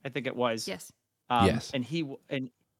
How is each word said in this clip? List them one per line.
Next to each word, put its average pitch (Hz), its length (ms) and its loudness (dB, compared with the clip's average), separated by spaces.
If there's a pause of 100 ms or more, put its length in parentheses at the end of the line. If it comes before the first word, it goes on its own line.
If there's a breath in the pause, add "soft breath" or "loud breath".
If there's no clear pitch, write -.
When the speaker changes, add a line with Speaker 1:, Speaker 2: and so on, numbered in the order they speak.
Speaker 1:
I 139 60 -10
think 123 180 -6
it - 80 -4
was. 117 320 0
Speaker 2:
Yes. 185 240 -10 (380)
Speaker 1:
Um, 120 160 6
Speaker 3:
Yes. - 280 2
Speaker 1:
and 127 120 -2
he 160 160 -2
w-, 135 180 -8 (100)
and 131 200 -4 (300)